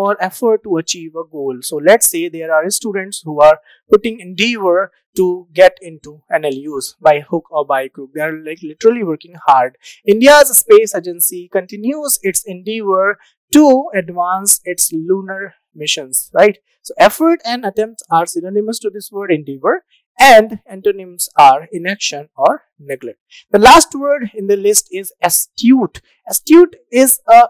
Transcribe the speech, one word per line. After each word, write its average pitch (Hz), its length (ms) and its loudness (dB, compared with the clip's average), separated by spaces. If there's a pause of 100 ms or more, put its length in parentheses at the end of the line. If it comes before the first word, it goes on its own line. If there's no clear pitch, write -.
or 202 120 -2 (120)
effort 220 380 -2
to 190 120 -2
achieve 160 380 -10
a 160 160 -10
goal। 139 260 -8 (140)
So 147 180 -8
let's 226 220 2
say 170 180 -6
there 160 300 -8
are 170 100 -2
students 202 560 -8
who 151 220 -6
are 156 100 6 (320)
putting 226 300 -2
endeavor 190 720 -4 (260)
to 180 340 -4
get 180 300 2
into 156 400 -20 (100)
N 156 140 -4
L 135 160 -8 (160)
Us - 160 -12 (160)
by 147 100 2 (120)
hook 165 180 -8
or 151 160 -4
by 135 220 -2
crook। 135 260 -18
They 151 80 -8
are, 160 120 -4 (180)
like, 165 100 -16
literally 220 420 -2
working 165 440 -8
hard। 127 300 2 (280)
India's 269 500 4
space 214 380 4
agency 175 580 -8
continues 214 680 -6
its 190 240 -4
endeavor 196 720 -4 (360)
to 285 320 4 (100)
advance 180 680 -4
its 175 300 -6
lunar 190 640 -6 (180)
missions, 151 600 -8
right? 202 260 2 (220)
So - 160 -18
effort 320 480 2
and 247 200 -6
attempts 214 440 -6
are 170 160 0
synonymous 208 540 -6
to 214 100 -8
this 196 220 -14
word 202 200 -6
endeavor, 151 520 -4 (360)
and 220 400 6 (160)
antonyms 190 520 -6 (100)
are 147 340 4
inaction 170 640 -10
or 196 280 0 (160)
neglect। 139 400 -14 (320)
The 208 80 2
last 262 360 6
word 277 380 -4
in 202 140 -10
the 202 80 0
list 202 360 -2
is 190 200 -12 (100)
astute। 233 800 -2 (260)
Astute 339 500 4 (140)
is 254 360 0
a - 220 8